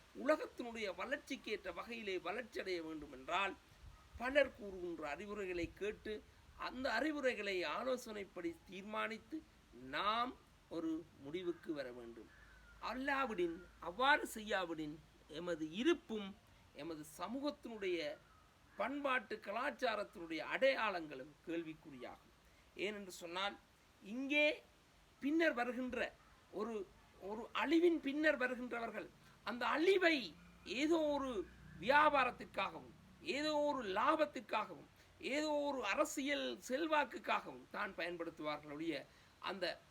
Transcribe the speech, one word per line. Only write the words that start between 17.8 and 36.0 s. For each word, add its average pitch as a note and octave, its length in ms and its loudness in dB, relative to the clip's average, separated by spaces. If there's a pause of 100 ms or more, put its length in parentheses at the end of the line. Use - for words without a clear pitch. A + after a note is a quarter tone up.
பண்பாட்டு B3+ 580 0
கலாச்சாரத்தினுடைய G#3 1080 -2 (120)
அடையாளங்களும் F3 800 2 (120)
கேள்விக்குறியாகும். D#3 840 -8 (460)
ஏனென்று G3+ 360 -4
சொன்னால் F3+ 440 -4 (460)
இங்கே C4+ 440 2 (760)
பின்னர் D#4 320 4
வருகின்ற A#3+ 440 -2 (540)
ஒரு, A3 220 -4 (460)
ஒரு G#3+ 340 -8
அழிவின் D#4+ 460 6
பின்னர் D4 380 4
வருகின்றவர்கள் A#3 720 -2 (400)
அந்த A#3+ 200 -4
அழிவை E4 480 8 (500)
ஏதோ D4 360 2
ஒரு C#4 280 2 (520)
வியாபாரத்திற்காகவும் A#3+ 1120 4 (260)
ஏதோ C#4+ 380 0
ஒரு C#4+ 280 2
லாபத்திற்காகவும் A3 1000 0 (340)
ஏதோ D4+ 280 0
ஒரு C#4+ 320 0
அரசியல் C4 840 0